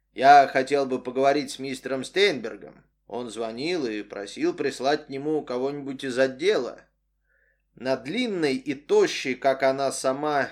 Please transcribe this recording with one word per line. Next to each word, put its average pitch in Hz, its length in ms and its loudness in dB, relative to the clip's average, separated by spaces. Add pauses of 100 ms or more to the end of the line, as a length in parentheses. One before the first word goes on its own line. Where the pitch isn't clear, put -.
(140)
Я 139 340 10
хотел 135 380 0
бы 127 180 -4
поговорить 135 480 0
с - 80 -14
мистером 131 460 -8
Стейнбергом. 113 800 -2 (220)
Он 120 220 -8
звонил 117 560 -4
и 107 180 -4
просил 104 500 -6
прислать 139 540 -2
к - 20 -16
нему 143 320 -4
кого-нибудь 135 640 -6
из 123 120 -4
отдела». 135 640 0 (960)
На 127 220 -2
длинной 170 580 -2
и 139 180 -6
тощей, 160 600 2
как 135 280 0
она 135 280 2
сама, 139 600 -2